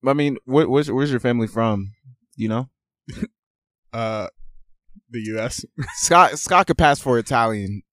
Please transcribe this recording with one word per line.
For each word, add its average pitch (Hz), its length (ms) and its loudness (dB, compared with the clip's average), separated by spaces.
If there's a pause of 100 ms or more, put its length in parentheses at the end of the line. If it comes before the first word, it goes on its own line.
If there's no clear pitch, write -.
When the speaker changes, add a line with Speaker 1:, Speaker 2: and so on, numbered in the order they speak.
Speaker 1:
I 135 80 2
mean, 143 300 0
wh-, 135 260 2
where's, 143 200 2
where's 135 200 0
your 123 100 0
family 120 260 0
from? 107 460 -2 (420)
You 110 140 -4
know? 120 200 -4 (400)
Speaker 2:
<laughs> - 160 -8 (680)
Uh, 110 340 -4 (840)
the 117 100 -8
U 110 180 -6
S. - 260 -6 (160)
<laughs> - 160 -8
Speaker 1:
Scott, 170 420 4
Scott 185 280 2
could 165 100 0
pass 147 240 4
for 123 180 2
Italian 107 640 -2 (120)